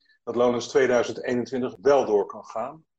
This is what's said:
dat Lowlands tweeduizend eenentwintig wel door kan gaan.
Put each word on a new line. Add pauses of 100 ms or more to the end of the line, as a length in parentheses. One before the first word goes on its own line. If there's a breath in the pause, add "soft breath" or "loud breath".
(240)
dat
Lowlands
tweeduizend
eenentwintig
wel
door
kan
gaan. (140)